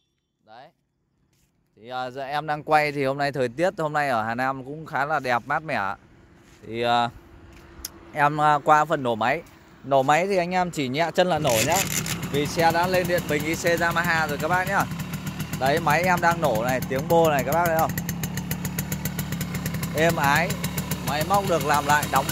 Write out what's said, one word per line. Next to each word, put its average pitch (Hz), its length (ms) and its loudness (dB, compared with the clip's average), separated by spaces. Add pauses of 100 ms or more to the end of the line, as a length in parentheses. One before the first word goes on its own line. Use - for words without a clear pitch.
(460)
Đấy. 120 220 -20 (1080)
Thì, 110 120 -20
à, 127 220 -6
giờ 135 120 -10
em 147 240 -4
đang 151 160 -4
quay 151 300 4
thì 143 120 -2
hôm 135 140 0
nay 143 140 0
thời 127 160 0
tiết 165 300 0
hôm 156 140 -2
nay 147 160 0
ở 117 140 2
Hà 113 120 -2
Nam 131 300 -2
cũng 151 220 -12
khá 139 180 -2
là 151 160 0
đẹp, 123 260 0
mát 151 160 -2
mẻ. 139 180 -2 (880)
Thì, 113 160 -6
à, 120 280 2 (1000)
em, 151 280 2
à, 151 240 4
qua 151 200 6
phần 151 180 -2
nổ 120 120 0
máy. 120 280 0 (420)
Nổ 135 180 4
máy 151 240 2
thì 202 100 0
anh 180 180 0
em 180 160 0
chỉ 143 180 -4
nhẹ 160 260 0
chân 180 120 4
là 170 120 0
nổ 139 180 2 (100)
nhá. 165 100 2 (560)
Vì 147 140 0
xe 165 260 2
đã 170 140 2
lên 185 220 2
điện 175 200 0
bình 151 160 0
I 160 100 -2
C 170 260 0
Yamaha 165 460 2
rồi 143 120 -4
các 151 100 -2
bác 185 200 0
nhá. 190 160 2 (760)
Đấy, 143 200 2
máy 156 220 2
em 180 180 2
đang 170 200 2
nổ 120 240 2
này, 127 240 0
tiếng 139 200 -2
bô 165 220 6
này 139 140 2
các 131 80 0
bác 170 140 2
thấy 160 120 2
không? 156 120 2 (2000)
Êm 165 200 2
ái. 156 340 2 (580)
Máy 147 200 -2
móc 202 200 2
được 156 180 0
làm 147 200 2
lại, 147 260 4
đóng 135 180 2